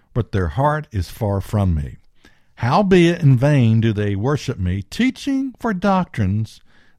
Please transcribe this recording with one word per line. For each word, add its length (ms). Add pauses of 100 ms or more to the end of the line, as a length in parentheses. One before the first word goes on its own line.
(120)
but 200
their 160
heart 440
is 160
far 320
from 340
me. 220 (600)
Howbeit 680
in 160
vain 420
do 140
they 200
worship 440
me, 240
teaching 760
for 140
doctrines 880 (380)